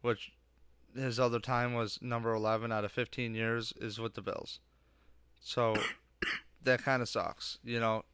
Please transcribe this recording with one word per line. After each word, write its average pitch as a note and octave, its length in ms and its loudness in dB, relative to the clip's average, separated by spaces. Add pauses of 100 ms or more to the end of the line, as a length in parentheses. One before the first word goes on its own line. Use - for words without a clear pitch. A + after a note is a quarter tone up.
which A#2+ 300 -2 (640)
his B2+ 240 -2
other A#2+ 200 4
time B2 340 0
was A2+ 280 -2
number A#2 320 0
eleven A2 380 2
out G#2+ 140 0
of G2+ 60 -2
fifteen A#2+ 440 -2
years A2+ 440 0
is A2 200 -6
with A2+ 140 -4
the G#2 80 -8
Bills. - 380 -6 (840)
So A2+ 340 2 (460)
<coughs> - 420 -6
that B2 220 4
kinda B2+ 200 4
sucks, - 580 0
you A#2 160 -2
know. A2 240 2 (100)